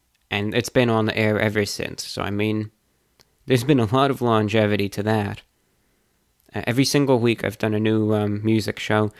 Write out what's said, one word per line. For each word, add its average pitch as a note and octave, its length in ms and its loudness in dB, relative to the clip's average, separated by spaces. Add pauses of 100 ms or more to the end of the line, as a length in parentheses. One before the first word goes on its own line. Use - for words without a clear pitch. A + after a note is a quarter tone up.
(320)
And G#2 240 -2
it's A#2+ 140 -2
been B2 200 2
on A2 160 2
the G#2+ 120 -2
air G#2+ 220 2
ever G#2+ 260 0
since, - 380 -8
so, - 200 -8
I F#2+ 80 -6
mean, G#2+ 400 -2 (760)
there's B2 180 2
been C#3 160 4
a A2 140 2
lot C3+ 180 2
of A#2+ 100 -4
longevity G#2+ 680 2
to G#2 140 -6
that. G#2+ 380 -2 (1120)
Uh, - 140 -8
every B2+ 180 2
single C3+ 320 2
week A#2 260 0
I've G2+ 140 -4
done A2 160 -2
a G#2+ 60 0
new, A2 340 2
um, G#2 300 -2
music A2 340 0
show. G#2+ 420 0